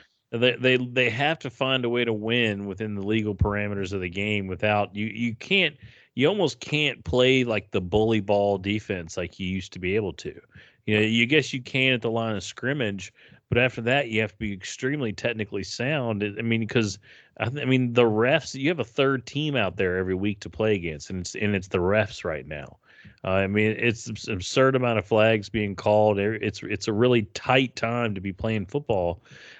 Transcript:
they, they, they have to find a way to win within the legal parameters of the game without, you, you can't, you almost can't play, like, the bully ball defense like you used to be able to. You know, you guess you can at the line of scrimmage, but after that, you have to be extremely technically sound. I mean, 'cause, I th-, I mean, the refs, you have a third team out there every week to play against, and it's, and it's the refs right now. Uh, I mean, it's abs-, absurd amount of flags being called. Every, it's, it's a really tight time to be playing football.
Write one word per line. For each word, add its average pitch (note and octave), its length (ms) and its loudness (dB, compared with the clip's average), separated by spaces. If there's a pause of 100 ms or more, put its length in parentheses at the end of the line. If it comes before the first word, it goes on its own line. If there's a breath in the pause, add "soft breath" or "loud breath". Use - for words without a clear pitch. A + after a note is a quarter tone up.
(320 soft breath)
they, A#2+ 240 2
they, B2+ 220 4
they B2 320 0
have C#3+ 300 0
to C#3 100 -10
find C3 340 0
a A#2 60 0
way A#2+ 160 0
to A2+ 80 0
win G#2+ 540 0
within G#2 280 -6
the G2 100 -6
legal G#2+ 300 0
parameters G2+ 560 -2
of G2 100 -4
the F#2 80 -6
game G2+ 380 -4
without, G2+ 480 0
you, G#2+ 120 -4
you A2+ 280 -4
can't, F#3 400 0 (400 soft breath)
you - 120 2
almost F#3+ 320 0
can't D3 440 -2
play, B2+ 400 4
like, A2 280 -4
the G2 100 0
bully G#2+ 400 2
ball G2+ 360 2
defense G2 600 -4
like F2 220 -8
you F#2 80 -6
used F#2+ 260 -6
to F#2 60 -14
be F#2 160 -2
able G2 180 -2
to. - 260 -12 (460 soft breath)
You G#2+ 100 2
know, G#2+ 60 6
you A2+ 240 4
guess C#3 280 2
you C3 80 -6
can C3 320 0
at A#2 80 -2
the A#2 100 -2
line A2+ 240 -2
of F#2 80 -6
scrimmage, A#2 680 -4 (340 soft breath)
but A#2 100 2
after B2 240 0
that, B2 280 0
you A2 120 0
have G#2+ 120 -4
to - 40 -20
be G#2 160 -6
extremely B2+ 600 -4
technically A2 500 -4
sound. A#2+ 600 -4
I G2+ 180 -4
mean, A2+ 260 0
'cause, G#2 320 0 (400 soft breath)
I A2 100 -2
th-, C#3 140 -6
I - 20 -4
mean, B2+ 280 2
the B2 100 6
refs, A#2 500 2
you C#3 160 -2
have F3 100 -2
a A#2 40 -2
third C3+ 420 0
team D3 300 -4
out G2 220 0
there F#2 200 0
every F#2 160 0
week G2+ 280 -2
to - 80 -12
play A2 260 2
against, E2 340 -6
and F#2 120 -6
it's, - 140 -10
and G#2 200 0
it's G2 140 -6
the F#2 100 0
refs G#2 440 0
right D#2 220 -6
now. D2 320 -12 (460 soft breath)
Uh, F#2+ 60 -4
I G2 180 2
mean, G#2+ 320 2
it's A#2 300 -2
abs-, - 180 -10
absurd C3 480 2
amount A#2+ 240 2
of G2+ 60 -4
flags A2 420 4
being G#2 280 -2
called. G#2+ 440 4
Every, G#2+ 220 0
it's, G#2 220 -4
it's - 240 -6
a A2 60 0
really A#2+ 300 4 (100)
tight C3 420 -2
time A#2 380 -2
to F#2+ 80 -8
be F#2+ 120 -6
playing A2 320 -4
football. F#2 580 -2 (360 loud breath)